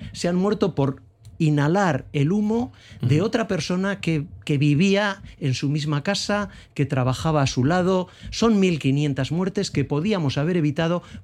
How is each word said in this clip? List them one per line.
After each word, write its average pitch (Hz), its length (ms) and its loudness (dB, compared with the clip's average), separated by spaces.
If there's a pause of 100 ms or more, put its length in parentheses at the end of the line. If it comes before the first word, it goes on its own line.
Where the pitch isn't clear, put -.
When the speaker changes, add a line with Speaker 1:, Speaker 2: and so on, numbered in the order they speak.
(140)
Speaker 1:
se - 140 -4
han 175 80 0
muerto 196 400 0
por 135 260 -2 (380)
inhalar 151 720 2
el 147 180 2
humo 214 400 0 (280)
de 135 180 2
Speaker 2:
Ujú. 180 100 2
Speaker 1:
otra 226 200 -2
persona 190 540 -2
que, 156 240 -2 (180)
que 147 140 0
vivía 190 640 2 (180)
en 131 140 -2
su 139 160 -2
misma 147 320 -2
casa, 202 480 -2 (240)
que 139 140 0
trabajaba 135 560 0
a 127 40 2
su 127 160 -2
lado. 180 440 2 (240)
Son 220 280 2
mil 180 200 2
quinientas 139 520 0
muertes 185 380 -2
que 143 160 0
podíamos 151 540 0
haber 175 180 0
evitado 165 460 0 (200)